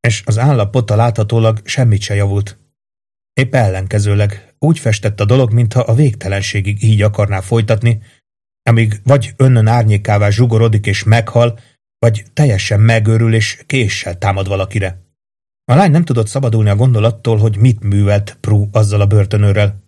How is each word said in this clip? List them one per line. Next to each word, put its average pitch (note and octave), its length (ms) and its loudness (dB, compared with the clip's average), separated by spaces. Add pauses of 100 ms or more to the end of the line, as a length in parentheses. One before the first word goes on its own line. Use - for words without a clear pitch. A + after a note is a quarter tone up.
És - 160 -2
az G#2+ 140 -2
állapota A#2+ 580 0
láthatólag A2+ 680 0
semmit A2+ 360 0
se G2+ 140 -6
javult. G2+ 440 -4 (720)
Épp C3+ 220 -2
ellenkezőleg G#2 1040 -2
úgy D#3+ 200 0
festett G#2+ 420 -4
a D3+ 40 0
dolog, B2 280 2
mintha A#2+ 280 0
a A2+ 140 0
végtelenségig G2+ 880 -2
így A2 200 2
akarná G2+ 380 -2
folytatni, A2+ 600 -2 (600)
amíg A2+ 420 0
vagy C3+ 320 0
önnön B2 300 4
árnyékává G#2 640 2
zsugorodik A2 560 0
és G2 160 -4
meghal, A#2 580 0 (380)
vagy A2 340 0
teljesen G#2 480 0
megőrül A2+ 540 2
és - 320 -4
késsel G2+ 520 -4
támad G2 300 -4
valakire. F#2+ 520 -6 (640)
A B2 100 0
lány F3+ 160 4
nem E3 140 2
tudott A#2 220 -2
szabadulni A2+ 420 0
a G2+ 80 2
gondolattól, A2+ 640 0
hogy G#2+ 180 0
mit A2+ 260 2
művelt G2+ 580 0
Prue G#2 320 0
azzal G#2 280 0
a G2+ 60 2
börtönőrrel. G2+ 800 0